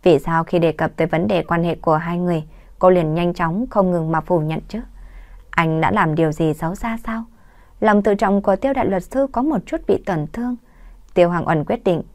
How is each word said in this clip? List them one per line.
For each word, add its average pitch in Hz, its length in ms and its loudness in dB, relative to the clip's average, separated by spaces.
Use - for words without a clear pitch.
Vì 160 160 6
sao 165 240 0
khi 175 160 0
đề 165 120 2
cập 160 240 -2
tới 160 120 0
vấn 170 200 0
đề 180 160 0
quan 170 200 -2
hệ 170 120 -2
của 160 200 0
hai 170 220 -4
người, 175 260 -2
cô 185 100 6
liền 165 240 2
nhanh 175 200 0
chóng 175 360 -2
không 190 220 2
ngừng 165 200 -2
mà 160 100 0
phủ 175 180 0
nhận 156 280 -2
chứ? 214 120 -10
Anh 160 300 0
đã 175 100 2
làm 175 240 2
điều 160 160 2
gì 156 220 0
xấu 165 220 -4
xa 226 300 -6
sao? 226 180 -6
Lòng 208 220 4
tự 208 140 2
trọng 202 260 0
của 196 140 2
Tiêu 269 180 -2
đại 247 120 0
luật 190 180 -2
sư 269 280 -2
có 240 100 -4
một 277 240 0
chút 320 120 -6
bị - 180 0
tổn 151 280 -4
thương. 240 220 -6
Tiêu 175 160 4
Hoàng 170 180 -2
Uẩn 156 180 0
quyết 240 180 -4
định 170 200 0